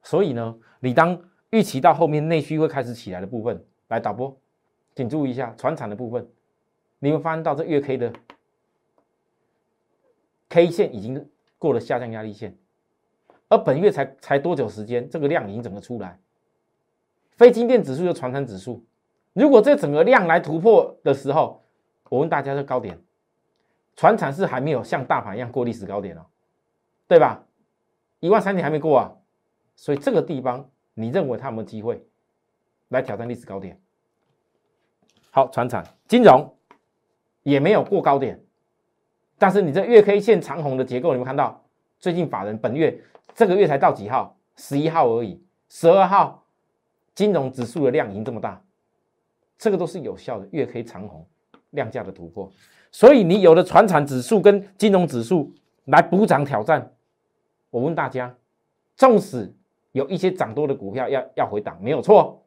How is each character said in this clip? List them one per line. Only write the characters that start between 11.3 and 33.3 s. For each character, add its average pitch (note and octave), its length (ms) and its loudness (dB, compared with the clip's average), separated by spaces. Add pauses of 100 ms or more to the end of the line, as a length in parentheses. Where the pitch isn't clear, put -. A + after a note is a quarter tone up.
过 D3+ 160 0
了 A#2 60 0
下 B2 180 -6
降 A#2+ 140 -8
压 A2 120 -12
力 A2 100 -14
线， G2 200 -16 (960)
而 A3 100 4
本 C#3+ 220 0
月 G3+ 100 4
才， D3 160 -2 (140)
才 - 180 -2
多 C#3+ 160 -2
久 C#3 140 -4
时 G#2 160 -12
间， A#2+ 260 -6
这 E3+ 80 -12
个 C#3+ 120 -2
量 C#3 200 -4
已 G2 40 -12
经 A#2 100 -10
整 G#2 100 -12
个 G2+ 60 -16
出 A#2 200 -14
来。 F#2 200 -16 (1160)
非 A#3+ 160 10
晶 A3+ 160 -2
电 A#3 160 2
指 C3+ 120 -8
数 D#3+ 80 -4
就 F3 100 -2
传 B2+ 180 -8
产 C#3 140 -6
指 G2+ 140 -14
数， A2 260 -16 (480)
如 C4 160 4
果 C4 100 8
这 C#4 160 4
整 D3+ 160 -4
个 D3 120 2
量 G#3+ 240 4
来 E3 120 4
突 D#3+ 200 -4
破 F3+ 440 4
的 D3 80 2
时 C3+ 220 -2
候， C#3 300 -2 (460)
我 B2 100 -2
问 D#3+ 100 -2
大 D3+ 140 -2
家 C#3 100 -6
这 C#3 100 -6
高 C3 160 -4
点， G2+ 160 -10 (1000)
传 G3+ 200 2
产 G#3+ 160 -4
是 F3 140 -4
还 B2+ 160 -4
没 C#3+ 80 -4
有 B2 140 -2
像 D#3 200 -6
大 D3 160 -4
盘 G#2+ 160 -10
一 A2+ 40 -8
样 A#2+ 120 -10
过 B2 140 -4
历 A#2 80 -6
史 A2 100 -14
高 G2 160 -8
点 F#2+ 160 -12
哦， E2 80 -20 (840)
对 F3 100 4
吧？ B2+ 260 2 (760)
一 E3 100 -4
万 G#3+ 100 4
三 G3 160 -4
点 F3 80 -4
还 C#3+ 60 -4
没 D#3 100 -2
过 C#3+ 200 2
啊， G2 120 -4 (640)
所 - 200 -6
以 - 20 -12
这 D3 140 -4
个 F#3 100 2
地 C#3+ 200 -8
方 B2+ 280 -8 (240)
你 A2+ 160 -10
认 D#3 180 -4
为 A#2+ 80 -6
它 B2 120 -14
有 A#2 40 -10
没 A2+ 60 -10
有 A2 60 -10
机 G#2+ 180 -16
会 A#2+ 240 -8 (840)
来 B2+ 120 -4
挑 A2 160 -10
战 A#2 100 -12
历 B2 60 -10